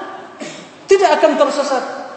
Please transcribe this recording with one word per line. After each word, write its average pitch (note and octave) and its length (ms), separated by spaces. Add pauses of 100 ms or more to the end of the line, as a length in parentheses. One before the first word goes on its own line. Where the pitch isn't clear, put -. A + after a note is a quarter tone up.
(880)
Tidak F#4+ 200 (120)
akan D#4 160
tersesat. C4+ 460 (340)